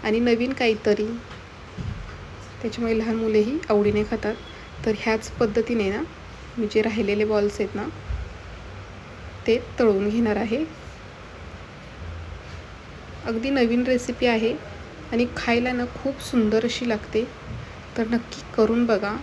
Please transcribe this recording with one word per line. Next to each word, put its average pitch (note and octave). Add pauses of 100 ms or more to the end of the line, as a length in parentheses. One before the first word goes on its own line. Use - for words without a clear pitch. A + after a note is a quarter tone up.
आणि A3
नवीन A#3+
काहीतरी, G#3+ (1600)
त्याच्यामुळे A3+
लहान A3
मुलेही A3 (120)
आवडीने G#3
खातात. G#3+ (520)
तर A3
ह्याच A3
पद्धतीने A3+
ना, A3+ (560)
मी A3
जे G#3+
राहिलेले G#3
बॉल्स G#3
आहेत G3
ना, G#3 (1600)
ते A#3 (200)
तळून G#3
घेणार G#3+
आहे. A#3 (2500)
अगदी A3+
नवीन B3
रेसिपी B3
आहे A#3 (580)
आणि A#3+ (100)
खायला A#3+
ना, B3 (180)
खूप C4+
सुंदर A3
अशी A#3+
लागते, A3 (720)
तर A3
नक्की - (140)
करून A3+
बघा. G#3